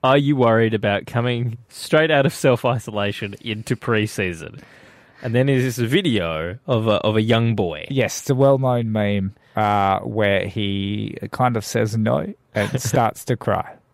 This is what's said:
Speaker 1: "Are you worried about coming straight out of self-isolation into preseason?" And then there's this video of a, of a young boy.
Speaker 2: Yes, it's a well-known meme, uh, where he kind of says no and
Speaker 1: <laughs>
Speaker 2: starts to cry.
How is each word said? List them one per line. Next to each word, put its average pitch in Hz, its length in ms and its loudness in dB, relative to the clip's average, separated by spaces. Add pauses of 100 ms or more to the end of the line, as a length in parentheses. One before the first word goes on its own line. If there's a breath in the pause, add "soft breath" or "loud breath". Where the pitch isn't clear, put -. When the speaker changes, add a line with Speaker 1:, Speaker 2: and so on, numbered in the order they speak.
Speaker 1:
"Are 131 160 6
you 143 160 2
worried 113 400 4
about 101 320 0
coming 120 500 -2 (120)
straight 156 420 2
out 139 160 4
of 131 60 0
self-isolation 107 1080 -2
into 113 340 -6
preseason?" 104 880 -4 (640 loud breath)
And 120 100 -6
then 127 140 2
there's 131 160 2
this 123 140 -4
video 110 880 -2
of 113 200 0
a, 107 100 4
of 110 180 2
a 110 80 4
young 113 320 2
boy. 82 340 -4
Speaker 2:
Yes, 127 320 -2
it's - 80 -14
a 139 60 4
well-known 127 560 2
meme, 101 420 0 (220 soft breath)
uh, 101 460 2
where 104 460 0
he 101 680 -4 (140)
kind 123 260 0
of - 80 -6
says 110 320 -2
no 123 340 0 (220)
and 104 280 -2
Speaker 1:
<laughs> - 0 -
Speaker 2:
starts - 440 0
to 123 100 0
cry. - 420 -4 (160)